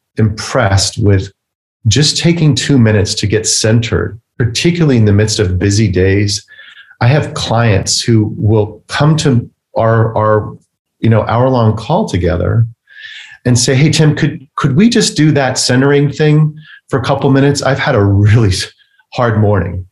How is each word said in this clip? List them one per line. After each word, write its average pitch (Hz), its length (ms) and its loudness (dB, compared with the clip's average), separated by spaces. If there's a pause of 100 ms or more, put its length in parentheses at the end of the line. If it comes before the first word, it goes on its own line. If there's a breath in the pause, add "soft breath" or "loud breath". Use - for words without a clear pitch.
(180)
impressed 101 800 -2
with 98 340 0 (560)
just 139 300 0
taking 165 380 2
two 143 220 0
minutes 107 380 2
to - 120 -4
get 107 180 -2
centered, 110 720 -2 (200)
particularly 147 600 0
in 107 80 4
the 104 80 4
midst 104 260 0
of 90 200 -2
busy 101 320 0
days. 98 540 0 (560 loud breath)
I 117 60 2
have 143 260 0
clients 113 680 -2
who 110 360 2
will 107 500 0
come 151 300 0
to 123 320 0 (260)
our, 113 400 0
our, 107 400 0 (440)
you 120 100 0
know, 113 140 2
hour-long 117 520 0
call 180 320 -2
together 90 580 -2 (800 loud breath)
and 120 140 2
say, 139 160 0
"Hey, 147 180 2
Tim, 156 240 2
could, - 400 -4
could 127 200 -2
we 208 140 4
just 220 280 -2
do 156 140 2
that 131 260 -2
centering 139 540 0
thing 151 440 0 (340 loud breath)
for 160 100 -2
a 131 40 -6
couple 135 280 0
minutes? 139 320 2
I've 135 160 -2
had 143 160 -2
a 104 80 2
really 104 480 4 (600 soft breath)
hard 113 260 0
morning" 92 520 -2